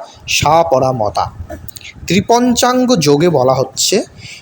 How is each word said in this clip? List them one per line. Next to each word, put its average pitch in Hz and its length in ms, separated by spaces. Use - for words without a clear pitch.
সা 160 360
পরামতা।" 127 680
ত্রিপঞ্চাঙ্গ 240 880
যোগে 147 340
বলা 131 240
হচ্ছে, 156 500